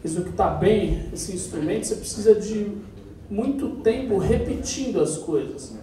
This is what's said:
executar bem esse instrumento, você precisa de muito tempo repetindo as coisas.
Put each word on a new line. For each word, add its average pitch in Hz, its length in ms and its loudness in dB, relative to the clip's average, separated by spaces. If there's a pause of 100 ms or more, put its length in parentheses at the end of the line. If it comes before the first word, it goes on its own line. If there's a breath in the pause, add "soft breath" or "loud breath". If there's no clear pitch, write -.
executar 180 560 0
bem 185 520 4
esse - 220 -8
instrumento, 156 520 -2
você - 100 -2
precisa 208 400 6
de 208 340 -2 (580)
muito 262 540 -2
tempo 226 340 2
repetindo - 840 0
as - 180 2
coisas. - 640 -4